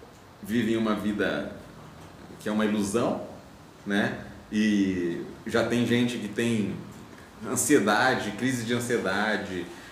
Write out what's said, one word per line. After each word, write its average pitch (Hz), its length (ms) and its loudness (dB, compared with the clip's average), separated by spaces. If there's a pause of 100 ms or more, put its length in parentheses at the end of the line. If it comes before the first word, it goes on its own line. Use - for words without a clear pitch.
(420)
vivem 110 360 2
uma 110 180 2
vida 92 560 0 (880)
que - 80 -10
é 107 40 0
uma 107 140 2
ilusão, 104 560 0 (640)
né? 101 340 0 (320)
E 95 680 2 (240)
já 113 200 2
tem 120 200 2
gente 120 320 2
que 104 100 -4
tem 104 480 0 (760)
ansiedade, 110 840 4
crise 120 320 -2
de 117 100 0
ansiedade 98 920 0 (260)